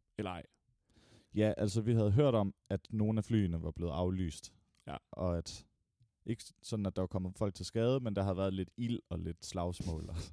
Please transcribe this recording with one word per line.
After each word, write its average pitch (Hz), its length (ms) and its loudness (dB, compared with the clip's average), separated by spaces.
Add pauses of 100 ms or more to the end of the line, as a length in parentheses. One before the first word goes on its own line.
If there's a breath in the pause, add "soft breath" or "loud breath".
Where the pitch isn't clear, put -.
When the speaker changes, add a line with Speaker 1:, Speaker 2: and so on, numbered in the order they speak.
(180)
Speaker 1:
eller 101 120 -2
ej. 87 120 -8 (920 soft breath)
Speaker 2:
Ja, 107 220 4
altså, 107 240 2
vi 113 140 2
havde 107 160 6
hørt 131 240 6
om, 101 200 2 (140)
at 98 120 0 (100)
nogle 110 280 2
af 104 60 -2
flyene 90 380 2
var 80 80 -4
blevet 82 220 -4
aflyst. 90 640 -2 (320)
Speaker 1:
Ja. 71 100 -8 (160)
Speaker 2:
Og 87 260 0
at, - 280 -10 (600)
ikke - 180 -4 (180)
sådan, 104 240 -4
at 92 100 -2
der 92 60 0
var 92 40 0
kommet 92 300 -4
folk 101 180 -2
til 90 120 -8
skade, 123 340 2
men 107 160 -2
der 98 60 2
havde 98 140 2
været 95 180 0
lidt 95 220 -2
ild 117 320 -2
og 85 100 -4
lidt 85 260 -6
slagsmål. 87 680 -4 (220)